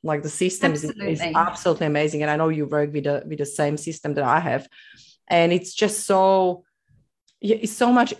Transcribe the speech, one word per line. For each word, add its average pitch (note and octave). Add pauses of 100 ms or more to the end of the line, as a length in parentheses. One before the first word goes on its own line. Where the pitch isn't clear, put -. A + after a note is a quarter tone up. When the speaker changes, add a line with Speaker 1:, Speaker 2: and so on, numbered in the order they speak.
Speaker 1:
like, D3+
the D#3
system F#3
is, D3+
is D3+
Speaker 2:
Absolutely. D#3+
Speaker 1:
absolutely E3
amazing. D3+
And D3+
I D3+
know D#3+
you D3+
work D3
with D3
the, C#3+
with D3+
the C#3+
same D3
system D3+
that C#3+
I C3+
have. C#3 (640)
And E3+
it's F3+
just G#3
so, F#3+ (800)
yeah, A3
it's G#3+
so A#3+
much B3